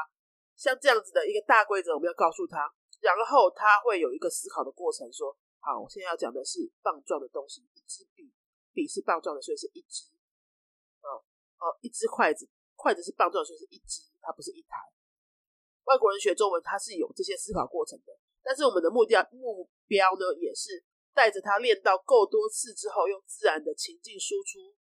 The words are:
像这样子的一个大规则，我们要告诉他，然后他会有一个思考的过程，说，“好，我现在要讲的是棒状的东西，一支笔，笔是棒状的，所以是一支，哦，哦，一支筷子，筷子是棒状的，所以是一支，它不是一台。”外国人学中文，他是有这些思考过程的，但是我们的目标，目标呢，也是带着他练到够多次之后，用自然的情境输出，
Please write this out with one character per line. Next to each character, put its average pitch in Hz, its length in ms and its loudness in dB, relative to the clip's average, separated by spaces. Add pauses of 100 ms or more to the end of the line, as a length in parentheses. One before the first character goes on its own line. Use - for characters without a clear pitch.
(560)
像 262 240 -2
这 285 80 2
样 214 160 4
子 - 80 -20
的 165 160 0
一 208 60 -4
个 208 80 -2
大 220 240 6
规 190 180 -2
则， 170 100 -2
我 147 60 -2
们 165 80 -2
要 170 60 -4
告 170 180 2
诉 175 160 -8
他， 151 240 -6 (300)
然 165 120 4 (140)
后 233 240 6
他 208 320 4
会 214 160 2
有 131 140 0
一 - 40 -8
个 170 120 -2
思 - 180 -8
考 - 160 -6
的 131 80 -8
过 - 220 -4
程， - 180 -12
说 - 240 -10 (240)
，“好， 123 220 -6
我 - 80 -14
现 196 120 -14
在 185 60 -8
要 170 80 -4
讲 139 160 -6
的 131 140 -10
是 - 260 -8 (100)
棒 160 220 -4
状 160 160 -4
的 135 80 -12
东 139 220 -10
西， - 120 -20 (120)
一 - 80 -20
支 - 340 -18
笔， 294 160 -20 (420)
笔 151 140 -4
是 - 140 -8
棒 170 200 0
状 160 140 -6
的， 135 60 -12
所 156 120 -8
以 147 40 -6
是 - 160 -12
一 - 80 -20
支， - 240 -16 (960)
哦， 139 240 -12 (320)
哦， 170 240 -4
一 240 80 -12
支 - 180 -4
筷 185 260 2
子， - 140 -10 (280)
筷 262 180 2
子 175 100 -4
是 - 80 -12
棒 - 180 0
状 185 140 -2
的， - 20 -4
所 160 100 -18
以 - 40 -20
是 - 60 -18
一 190 140 -20
支， - 240 -14 (180)
它 - 100 -12
不 - 100 -12
是 - 100 -12
一 330 100 -18
台。” - 160 -14 (1080)
外 269 120 6
国 208 140 4
人 202 80 -4
学 202 140 2
中 208 180 2
文， 170 120 0
他 190 140 -6
是 220 160 -10
有 170 200 -4
这 196 100 -6
些 190 120 -6
思 - 160 -12
考 135 160 -2
过 - 180 -4
程 - 200 -16
的， - 80 -20 (300)
但 262 120 -4
是 294 80 -4
我 247 80 4
们 180 100 2
的 269 80 2
目 233 160 4
标， 208 260 4
目 233 360 -10 (200)
标 190 260 4
呢， 185 260 -4
也 - 140 -4
是 381 300 -12 (300)
带 240 160 6
着 196 120 -6
他 202 160 0
练 226 240 2
到 196 160 4
够 226 280 6
多 214 220 0
次 - 260 -8
之 - 160 -10
后， 196 180 0
用 196 180 -6
自 - 200 -8
然 156 160 2
的 151 120 -8
情 - 260 -12
境 - 180 -20
输 392 260 -6
出， 392 340 -18 (200)